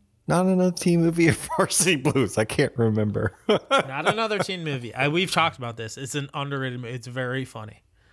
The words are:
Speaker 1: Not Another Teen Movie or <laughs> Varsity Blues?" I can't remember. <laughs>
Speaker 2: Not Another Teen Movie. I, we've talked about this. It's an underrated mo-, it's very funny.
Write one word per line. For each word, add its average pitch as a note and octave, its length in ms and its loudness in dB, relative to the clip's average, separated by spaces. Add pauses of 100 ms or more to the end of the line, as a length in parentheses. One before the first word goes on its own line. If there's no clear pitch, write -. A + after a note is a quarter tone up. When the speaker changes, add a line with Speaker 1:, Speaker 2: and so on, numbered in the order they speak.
(260)
Speaker 1:
Not F3+ 200 2
Another F#3 280 4
Teen E3+ 280 4
Movie E3 260 4
or D3 40 6
<laughs> - 260 -2
Varsity F#3 380 4
Blues?" C3+ 420 0
I - 80 4
can't - 320 0
remember. G#2+ 640 0
<laughs> - 60 -20
Speaker 2:
Not E3 600 0
Another G#3+ 300 0
Teen F3+ 260 -4
Movie. B2+ 300 -6
I, C3 140 0
we've E3+ 220 0
talked E3 280 0
about A#2 180 -8
this. A2+ 220 -10
It's C3 160 -8
an C#3+ 180 -6
underrated C3+ 480 -6
mo-, A#2+ 80 -10
it's A#2+ 180 -10
very B2+ 380 -6
funny. G#2+ 380 -16 (300)